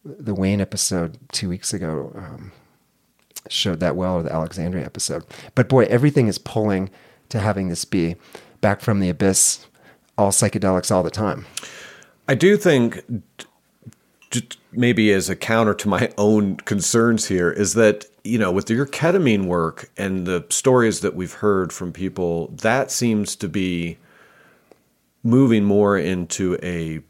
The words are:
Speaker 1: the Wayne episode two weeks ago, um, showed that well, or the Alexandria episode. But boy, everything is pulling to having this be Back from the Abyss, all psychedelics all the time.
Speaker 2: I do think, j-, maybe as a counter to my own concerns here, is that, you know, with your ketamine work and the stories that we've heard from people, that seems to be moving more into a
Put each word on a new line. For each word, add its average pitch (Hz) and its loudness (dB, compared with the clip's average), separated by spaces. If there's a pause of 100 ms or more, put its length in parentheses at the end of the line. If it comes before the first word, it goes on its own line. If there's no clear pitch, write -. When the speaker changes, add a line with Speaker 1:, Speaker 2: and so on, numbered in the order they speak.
Speaker 1:
the 127 -10
Wayne 98 0
episode 87 -4 (140)
two 98 -6
weeks 90 -6
ago, 80 -6
um, - -16 (960)
showed 87 -2
that 82 0
well, 92 -2
or 85 -2
the - -6
Alexandria 82 -4
episode. - -8 (300)
But - 2
boy, 127 6
everything 127 4
is 98 0
pulling 98 -2 (380)
to 113 -4
having 98 -2
this 85 -6
be 85 -2 (440)
Back 101 2
from 104 0
the 92 0
Abyss, - 0 (520)
all 101 4
psychedelics 95 0
all 92 2
the 82 -2
time. 101 -4 (800)
Speaker 2:
I 139 0
do 190 4
think, 143 2 (1300)
j-, 117 -6 (240)
maybe 110 4
as 92 0
a 87 -4
counter 113 2
to - -4
my 98 0
own 104 2
concerns 113 0
here, 87 0
is 98 -2
that, 107 2 (180)
you 117 -2
know, 101 0
with 92 -2
your 123 0
ketamine 147 2
work 85 -2
and 95 -4
the 90 -2
stories 120 2
that 98 -2
we've 90 -8
heard 95 0
from 90 -10
people, 87 -4
that 123 -2
seems 107 -2
to 98 -8
be 85 -4 (1200)
moving 117 4
more 101 4
into 90 -2
a 82 -6